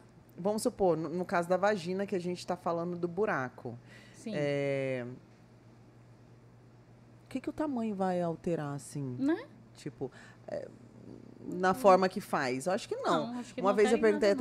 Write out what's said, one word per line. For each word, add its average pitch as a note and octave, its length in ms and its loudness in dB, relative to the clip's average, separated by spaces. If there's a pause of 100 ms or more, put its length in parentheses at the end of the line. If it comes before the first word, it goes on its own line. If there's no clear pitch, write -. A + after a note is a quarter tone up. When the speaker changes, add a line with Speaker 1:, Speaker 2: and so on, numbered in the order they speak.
(380)
Speaker 1:
Vamos G#3 240 0
supor, F#3+ 340 2
no, D#3+ 140 -4
no F3 160 -4
caso F3 240 0
da F#3 80 4
vagina, F#3+ 480 0
que G3+ 100 -4
a F3 40 0
gente F3 260 -6
tá F3+ 100 -2
falando F3 400 -4
do F3 120 -4
buraco. D#3+ 680 -4 (380)
Speaker 2:
Sim. A3 220 -12
Speaker 1:
É... C#3 680 -2 (2250)
o - 40 -20
que C4 120 -8
que - 80 -6
o - 40 -8
tamanho A#3 420 -2
vai F#3 260 0
alterar, D#3+ 540 -2
assim? C#3 440 -6
Speaker 2:
Né? D4+ 180 2 (380)
Speaker 1:
Tipo, - 360 -10 (360)
é... - 200 -8 (800)
Na F#3 260 0
Speaker 2:
Hum. F#3+ 40 4
Speaker 1:
forma F#3+ 320 8
que F#3 140 -4
faz? C3+ 460 -2
Eu F3+ 60 0
acho - 140 -4
que G#4+ 100 -6
não. C#4+ 360 0
Speaker 2:
Não, D3 60 -8
acho - 160 -12
que - 60 -8
Speaker 1:
Uma F#3+ 100 4
Speaker 2:
não G3+ 40 4
Speaker 1:
vez G#3 140 6
eu A3+ 60 4
Speaker 2:
altera - 20 2
em G3+ 40 0 (100)
Speaker 1:
perguntei G3+ 180 4
Speaker 2:
nada, G3+ 120 2